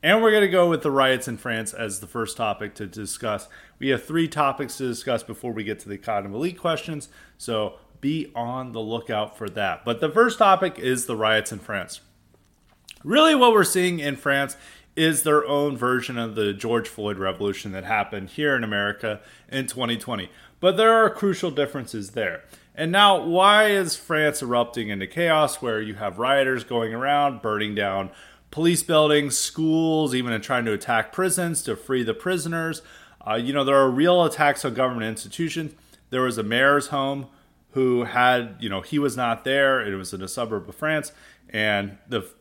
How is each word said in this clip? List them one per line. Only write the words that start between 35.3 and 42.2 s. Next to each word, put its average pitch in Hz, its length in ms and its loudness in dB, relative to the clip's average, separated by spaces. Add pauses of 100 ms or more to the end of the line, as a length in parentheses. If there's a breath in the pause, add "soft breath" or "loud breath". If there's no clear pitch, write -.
There 127 120 0
was 123 140 0
a 113 60 -4
mayor's 135 460 4
home 139 400 -4 (420 soft breath)
who 127 340 2
had, 123 540 2
you 113 100 -8
know, 98 120 -4
he 147 180 -4
was 143 180 0
not 117 280 -2
there. 135 360 2
It 104 140 -4
was 95 180 -8
in 95 80 -10
a 95 80 -10
suburb 98 400 -6
of - 60 -16
France. 151 380 -4 (360 soft breath)
And 104 480 -2 (120)
the 110 200 -4 (120)